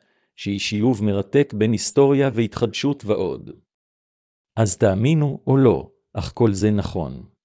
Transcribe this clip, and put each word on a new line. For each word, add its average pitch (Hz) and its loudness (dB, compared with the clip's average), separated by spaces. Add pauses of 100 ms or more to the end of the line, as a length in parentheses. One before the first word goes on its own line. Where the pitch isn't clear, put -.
(360)
שהיא 101 -6
שילוב 107 -2
מרתק 104 0
בין 110 2
היסטוריה 139 2
והתחדשות 117 -2
ועוד. 92 -4 (1080)
אז 110 0
תאמינו 131 2
או 131 2
לא, 104 4 (220)
אך - -8
כל 113 2
זה 101 0
נכון. 80 -4 (180)